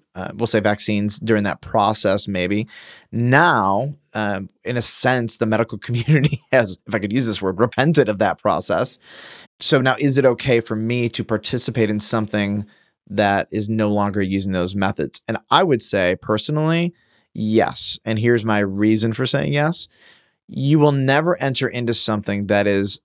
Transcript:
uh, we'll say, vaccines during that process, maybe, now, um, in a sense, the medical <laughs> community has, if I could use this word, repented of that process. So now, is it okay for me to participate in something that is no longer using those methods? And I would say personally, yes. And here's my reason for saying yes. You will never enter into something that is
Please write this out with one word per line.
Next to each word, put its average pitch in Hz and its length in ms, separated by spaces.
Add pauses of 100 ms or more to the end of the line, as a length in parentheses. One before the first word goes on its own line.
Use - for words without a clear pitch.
(160)
uh, 92 180
we'll 113 140
say, - 120
vaccines 104 600
during 107 240
that 98 180
process, 104 680
maybe, 98 400 (440)
now, 123 840 (220)
um, 101 340 (140)
in 117 120
a 120 60
sense, 120 560
the 113 80
medical 107 320
<laughs> - 0
community 131 640 (100)
has, 107 360
if 101 80
I - 20
could 101 160
use 123 140
this 104 160
word, 95 160
repented 131 500
of 104 80
that 95 220
process. 92 580 (640)
So 139 220
now, 127 180
is 139 180
it 135 80
okay 120 360
for 113 140
me 117 340
to 117 140
participate 110 680
in 104 80
something 104 640 (400)
that 101 460
is 104 160
no 110 220
longer 101 320
using 95 320
those 92 240
methods? 95 500
And 113 100 (140)
I 147 100
would 151 200
say 92 400
personally, 156 720 (400)
yes. - 720
And 113 120
here's 113 280
my 110 140
reason 104 520
for 127 140
saying 143 260
yes. 147 380 (580)
You 143 320
will 147 140
never 139 440
enter 135 300
into 120 240
something 104 560
that 101 180
is 98 400